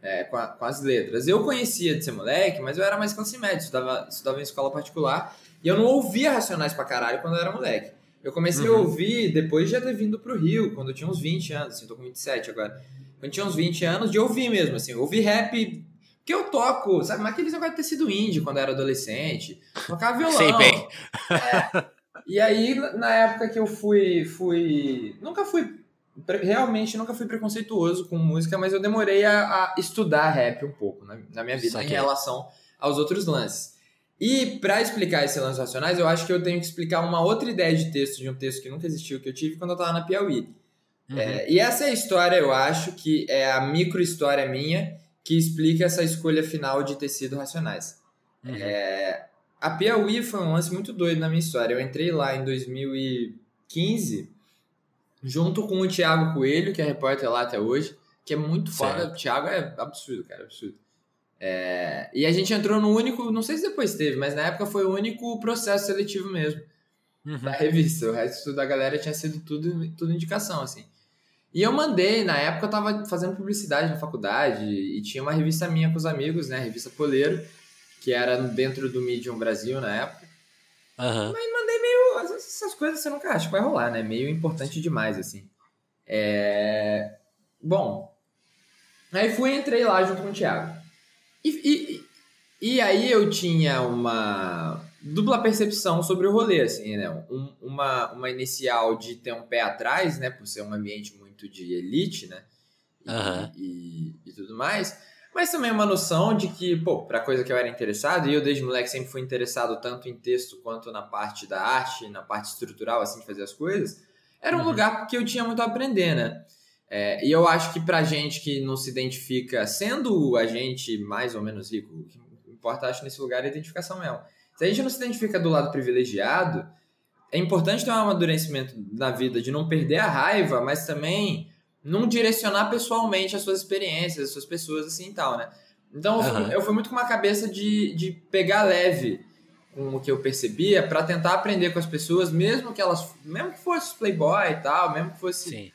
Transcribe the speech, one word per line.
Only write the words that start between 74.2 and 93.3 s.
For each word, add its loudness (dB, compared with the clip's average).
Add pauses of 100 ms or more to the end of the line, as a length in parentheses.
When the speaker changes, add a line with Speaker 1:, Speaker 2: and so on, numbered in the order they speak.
Speaker 1:
e -4
tinha -8
uma -4
revista 2
minha 2
com 0
os -2
amigos, -2
né, -4
a -4
revista -8
Poleiro, 2 (580)
que -2
era 2
dentro -2
do -2
Medium -4
Brasil -2
na -2
época. -6 (720)
Speaker 2:
Aham. -2
Speaker 1:
Mas -4
mandei 0
meio, 6
às -6
vezes -10
essas -8
coisas -2
você -4
nunca -8
acha 0
que -6
vai 2
rolar, 2
né, -2
meio -2
importante -4
demais, -2
assim. -12 (600)
É... 0 (440)
Bom, -2 (1000)
aí 2
fui, 2
entrei 2
lá 6
junto 0
com -6
o -6
Thiago. -2 (680)
E, 2
e, 0 (640)
e, 0
e 4
aí 4
eu 6
tinha 2